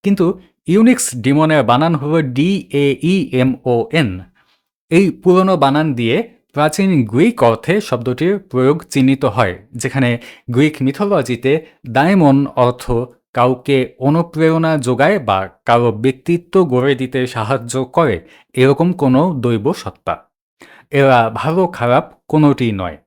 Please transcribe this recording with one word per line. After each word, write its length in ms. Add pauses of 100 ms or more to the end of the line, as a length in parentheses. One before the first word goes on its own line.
কিন্তু 220 (460)
ইউনিক্স 340 (180)
ডিমনের 460
বানান 300
হলো 180 (180)
ডিএইএমওএন। 1700 (800)
এই 160 (160)
পুরনো 320 (100)
বানান 220 (120)
দিয়ে 180 (380)
প্রাচীন 360 (220)
গ্রিক 260 (100)
অর্থে 260 (140)
শব্দটির 460 (160)
প্রয়োগ 260 (160)
চিহ্নিত 320 (120)
হয়, 180 (280)
যেখানে 280 (440)
গ্রিক 200 (100)
মিথোলজিতে 680 (420)
ডায়মন 440 (260)
অর্থ 200 (520)
কাউকে 400 (300)
অনুপ্রেরণা 680 (140)
যোগায় 320 (100)
বা 100 (300)
কারো 200 (160)
ব্যক্তিত্ব 500 (180)
গড়ে 280
দিতে 200 (140)
সাহায্য 400 (220)
করে, 200 (380)
এরকম 340 (140)
কোনো 180 (240)
দৈব 220 (160)
সত্তা। 320 (880)
এরা 180 (220)
ভালো 220 (140)
খারাপ 280 (280)
কোনোটিই 480
নয়। 160 (100)